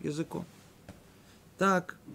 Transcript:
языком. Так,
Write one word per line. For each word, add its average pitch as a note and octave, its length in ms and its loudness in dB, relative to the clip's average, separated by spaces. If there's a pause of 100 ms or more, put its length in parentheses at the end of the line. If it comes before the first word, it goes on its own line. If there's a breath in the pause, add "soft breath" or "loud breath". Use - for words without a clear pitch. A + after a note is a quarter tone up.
языком. D3+ 420 -4 (1120 soft breath)
Так, F#3 400 2 (180)